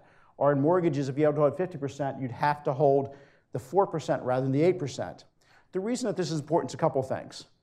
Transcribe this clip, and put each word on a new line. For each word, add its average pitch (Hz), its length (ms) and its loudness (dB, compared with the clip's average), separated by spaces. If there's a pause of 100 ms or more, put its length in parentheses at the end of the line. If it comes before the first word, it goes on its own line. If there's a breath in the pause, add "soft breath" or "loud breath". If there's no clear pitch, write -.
(360 soft breath)
Or 139 160 4
in 139 80 2
mortgages, 151 480 2
if 131 80 -4
you 151 80 2
have 147 120 4
to 151 40 2
hold 147 160 4
fifty 180 220 -4
percent, 135 420 -6
you'd 127 120 -6
have 147 320 0
to - 100 0
hold 139 400 2 (380 loud breath)
the 135 60 -6
four 190 280 2
percent 160 380 -4
rather 127 180 0
than 135 100 -2
the 139 100 2
eight 180 160 4
percent. 117 460 -8 (480 soft breath)
The 185 80 -4
reason 233 260 -4
that 196 120 -4
this 170 120 -2
is 160 100 -2
important 139 300 0
is - 40 -12
a 127 40 -12
couple 147 240 0
things. - 440 -8 (160)